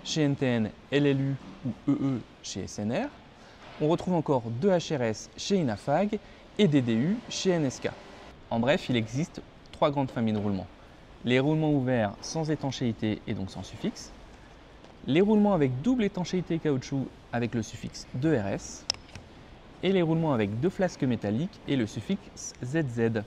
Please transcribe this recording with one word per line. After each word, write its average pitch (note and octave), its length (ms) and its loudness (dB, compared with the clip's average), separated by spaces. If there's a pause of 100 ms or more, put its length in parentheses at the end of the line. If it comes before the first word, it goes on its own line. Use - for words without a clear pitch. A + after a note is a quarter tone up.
chez - 180 -2
N C#3+ 140 2
T C#3 100 0
N, A#2 240 2 (200)
L C#3+ 160 4
L C3+ 140 4
U C#3 140 0 (320)
ou A#2+ 40 -2 (200)
E C#3 100 2
E C3 200 0 (220)
chez - 200 -8
S F#2 160 -10
N G#2+ 140 -2
R. A#3 160 -2 (720)
On D3+ 80 2
retrouve F3 260 2
encore C#3+ 320 2
deux B2 240 2
H E3 260 2
R B2 60 0
S A2 340 -2
chez - 200 0
Inafag E3 640 0 (400)
et G#3 100 6
D C#3+ 120 6
D A#2 140 2
U D#3+ 220 2 (120)
chez - 220 0
N E3 140 2
S B2+ 160 -2
K. - 100 -4 (580)
En A#2 120 0
bref, C#3 280 2
il B2 80 2
existe A#2+ 460 -2 (300)
trois D#3 180 2
grandes C3+ 200 0
familles A2+ 240 0
de G#2 40 2
roulements. G2 300 -2 (560)
Les B2 160 4
roulements D#3 320 2
ouverts B2 400 2 (100)
sans D#3+ 280 -4
étanchéité A#2+ 760 -2
et A#2 80 -4
donc F#2+ 160 -6
sans F#2 120 -10
suffixe, - 500 -8 (920)
les D3 140 4
roulements G#3 320 4
avec C#3 300 2
double B3 220 2
étanchéité F3 540 -2
caoutchouc C#3 500 -2 (240)
avec A#2+ 220 -2
le A2+ 80 0
suffixe - 520 -10
deux C#3 240 2
R G2+ 80 0
S - 380 -6 (1000)
et F#3 100 2
les F#3 100 4
roulements E3 300 2
avec A2 280 2
deux F3+ 100 2
flasques F#3 320 -2
métalliques A#2+ 640 0
et C#3 100 2
le A2+ 100 2
suffixe - 680 -6 (120)
Z D#3 180 0 (120)
Z. A2+ 320 2